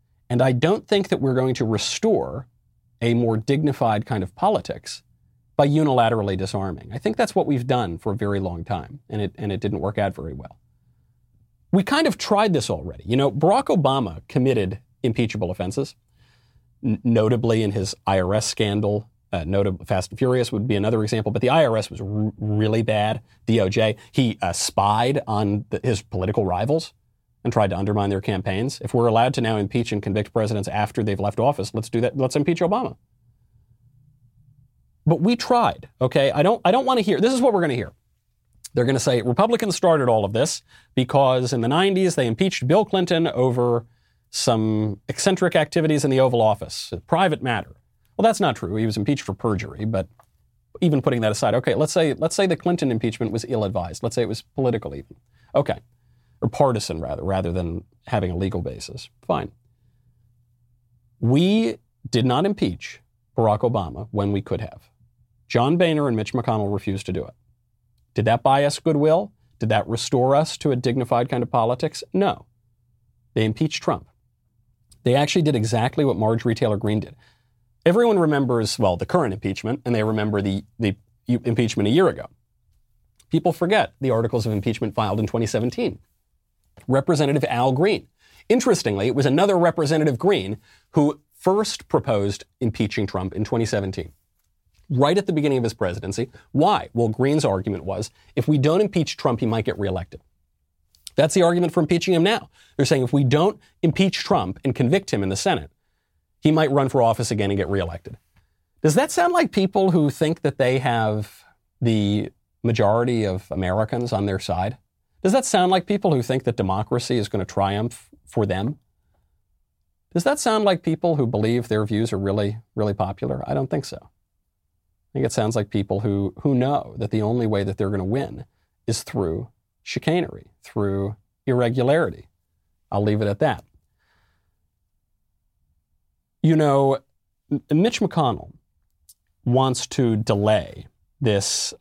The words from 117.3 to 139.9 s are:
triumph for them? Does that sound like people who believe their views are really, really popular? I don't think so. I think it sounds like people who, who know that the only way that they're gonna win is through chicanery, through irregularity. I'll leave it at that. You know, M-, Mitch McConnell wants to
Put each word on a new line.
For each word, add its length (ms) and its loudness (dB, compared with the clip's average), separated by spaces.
triumph 640 -4
for 220 -2
them? 320 -4
Does 100 -2
that 140 0
sound 260 0
like 180 2
people 340 -2
who 100 0
believe 420 0
their 160 0
views 280 -2
are 60 -2
really, 400 -2
really 200 -2
popular? 520 -4
I 60 -6
don't 160 -4
think 160 -4
so. 140 -14
I 1160 -20
think 140 0
it 60 -2
sounds 240 0
like 120 -2
people 320 -2
who, 400 -2
who 140 0
know 420 0
that 140 -6
the 120 0
only 240 0
way 180 0
that 120 -4
they're 140 -2
gonna 140 -2
win 420 -6
is 160 -4
through 460 -4
chicanery, 640 -4
through 540 -4
irregularity. 800 0
I'll 120 0
leave 180 2
it 80 0
at 120 -2
that. 240 -2
You 160 4
know, 420 4
M-, 200 -2
Mitch 300 2
McConnell 520 -2
wants 440 2
to 280 0